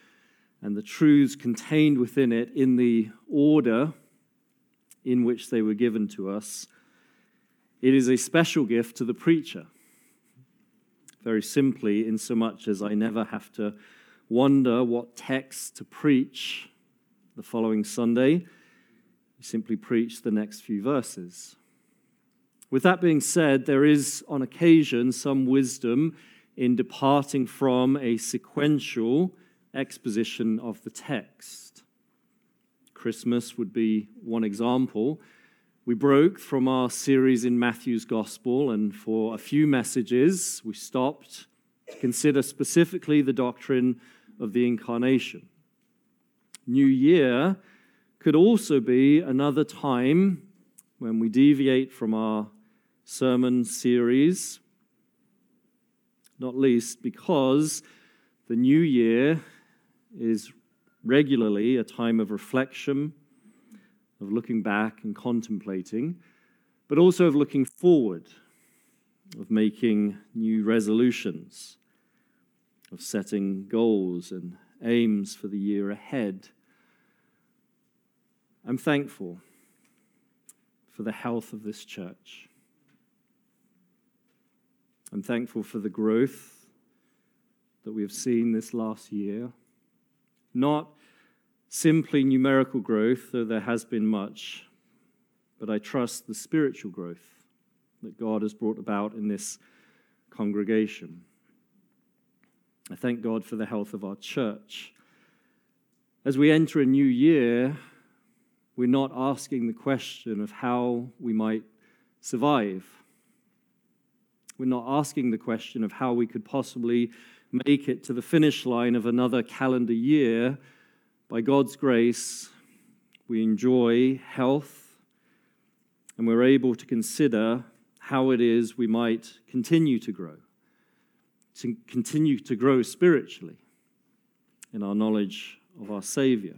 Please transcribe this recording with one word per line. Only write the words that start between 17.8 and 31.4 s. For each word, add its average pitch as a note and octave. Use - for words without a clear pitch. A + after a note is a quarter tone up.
Sunday, A#2+
you -
simply A2+
preach A2+
the A#2
next G#2+
few G#2
verses. G#2+
With C3
that F3+
being E3
said, C#3
there C#3+
is D3
on C#3
occasion C3
some C3+
wisdom C3
in B2
departing C#3
from B2+
a A#2+
sequential C#3+
exposition A2+
of A2+
the A2
text. -